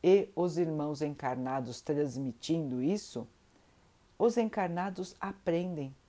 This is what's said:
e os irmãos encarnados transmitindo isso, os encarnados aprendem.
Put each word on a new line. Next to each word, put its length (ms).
e 320
os 220
irmãos 460
encarnados 800
transmitindo 1000
isso, 440
os 200
encarnados 800
aprendem. 760